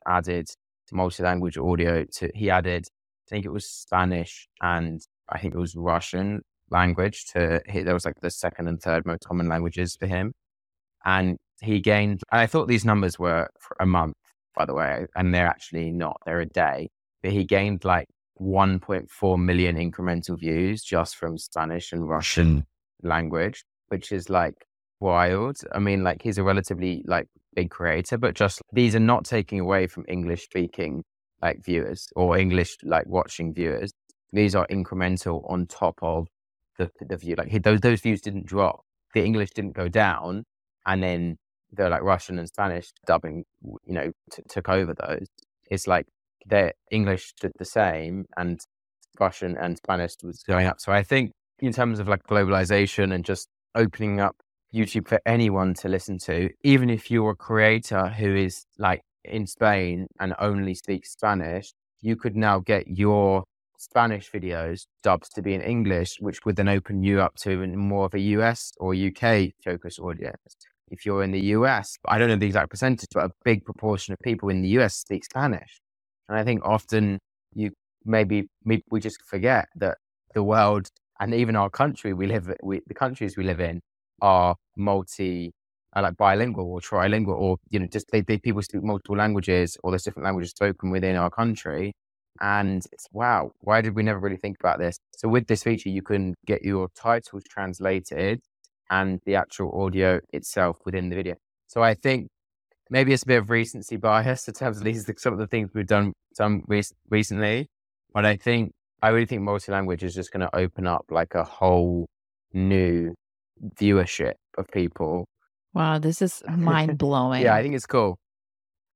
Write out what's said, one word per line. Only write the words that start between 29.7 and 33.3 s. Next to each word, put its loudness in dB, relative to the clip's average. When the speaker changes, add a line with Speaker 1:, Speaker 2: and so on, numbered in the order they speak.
Speaker 1:
from -12
English -4
speaking, -4
like, -2
viewers -4
or 4
English, 2
like, 0
watching -4